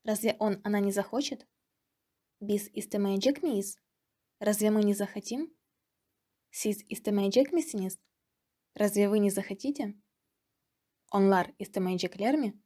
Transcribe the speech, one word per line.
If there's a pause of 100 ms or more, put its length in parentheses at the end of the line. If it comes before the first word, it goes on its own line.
Разве
он,
она
не
захочет? (920)
Biz
isteyecek
miyiz? (600)
Разве
мы
не
захотим? (960)
Siz
isteyecek
misiniz? (760)
Разве
вы
не
захотите? (1160)
Onlar
isteyecekler
mi?